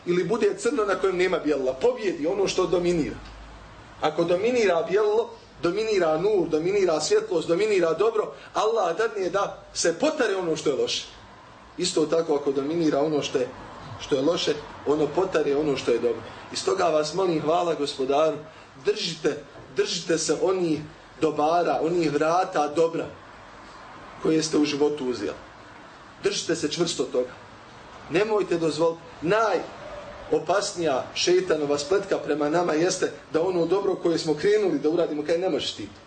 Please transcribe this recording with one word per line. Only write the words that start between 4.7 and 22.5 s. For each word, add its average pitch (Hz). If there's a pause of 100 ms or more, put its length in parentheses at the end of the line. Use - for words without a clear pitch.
bijelilo, 214 (340)
dominira 180
nur, 185
dominira 165
svjetlost, 196
dominira 175
dobro, 208 (200)
Allah 196
dadne 208
da 190 (100)
se 170
potare 254
ono 170
što 156
je 135
loše. 120 (720)
Isto 170
tako, 160
ako 143
dominira 143
ono 151
što -
je, 127 (520)
što -
je 131
loše, 165 (340)
ono 151
potare 151
ono 147
što -
je 117
dobro. 113 (320)
I -
stoga 190
vas 156
molim, 175
hvala 165
Gospodaru, 143 (480)
držite, 170 (380)
držite 180
se 147
onih 175 (420)
dobara, 151
onih 165
vrata 156